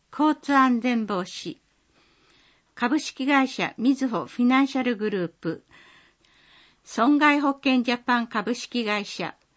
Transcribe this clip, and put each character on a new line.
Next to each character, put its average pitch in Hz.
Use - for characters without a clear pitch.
交 302
通 285
安 254
全 233
帽 190
子。 -
株 240
式 -
会 277
社 196
み 254
ず 262
ほ 180
フ -
ィ 240
ナ 262
ン 277
シ 269
ャ 254
ル 147
グ 208
ル 185
ー 165
プ。 -
損 285
害 294
保 277
険 262
ジ 240
ャ 240
パ 240
ン 233
株 220
式 240
会 208
社。 -